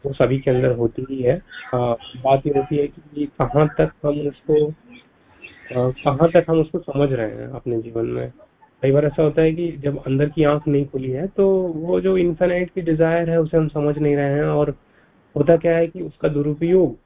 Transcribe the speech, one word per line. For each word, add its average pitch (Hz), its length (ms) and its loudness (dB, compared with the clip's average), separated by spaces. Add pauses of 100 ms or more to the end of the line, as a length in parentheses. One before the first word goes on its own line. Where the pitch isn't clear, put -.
वो 139 80 -4
सभी 131 260 2
के 135 120 0
अंदर 127 240 2
होती 120 340 -2
ही 135 120 -6
है। 123 140 2 (380)
अ, 123 220 0 (220)
बात 135 300 0
ये 143 100 -2
होती 139 200 -2
है 143 100 0
कि - 380 -10 (160)
कहाँ 147 260 2 (100)
तक 160 140 0 (140)
हम 147 220 -2
उसको, 151 440 0 (1000)
अ, 127 200 0
कहाँ 143 400 0
तक 170 180 4
हम 165 100 2
उसको 160 200 -2
समझ 139 340 -2
रहे 110 180 -4
हैं 117 160 -12
अपने 120 340 -6
जीवन 117 240 -6
में। 123 260 -6 (520)
कई 135 80 2
बार 147 140 4
ऐसा 151 180 0
होता 151 180 2
है 160 120 4
कि 170 180 -4
जब 143 320 -6
अंदर 135 260 0
की 156 140 -2
आंख 147 240 2
नहीं 143 180 0
खुली 131 260 -6
है, 151 160 -4
तो 196 300 2
वो 180 440 -2
जो 190 160 0
इनफाइनाइट 175 520 0
की 190 120 -6
डिजायर 165 480 2
है, 165 120 2
उसे 160 160 0
हम 156 100 2
समझ 147 300 -2
नहीं 147 180 2
रहे 143 180 0
हैं 147 100 0
और 147 320 0 (640)
होता 156 200 6
क्या 165 200 2
है 170 100 2
कि 180 140 -10
उसका 160 280 -4
दुरुपयोग 151 640 2 (140)